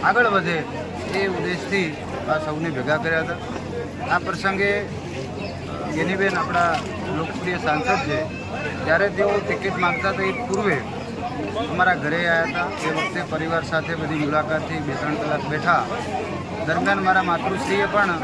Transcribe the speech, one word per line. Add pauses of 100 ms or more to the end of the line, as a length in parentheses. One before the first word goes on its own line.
આગળ
વધે, (560)
એ
ઉદ્દેશથી (400)
આ
સૌને
ભેગા
કર્યા
હતા. (640)
આ
પ્રસંગે (1160)
ગેનીબેન,
આપણા (420)
લોકપ્રિય
સાંસદ (140)
છે, (600)
જ્યારે
તેઓ
ટિકિટ
માંગતા
હતા
એ
પૂર્વે (840)
અમારા
ઘરે
આવ્યા
હતા. (120)
એ
વખતે
પરિવાર
સાથે
બધી
મુલાકાત
થઈ,
બે
ત્રણ
કલાક
બેઠા. (800)
દરમિયાન
મારા
માતૃશ્રીએ
પણ (120)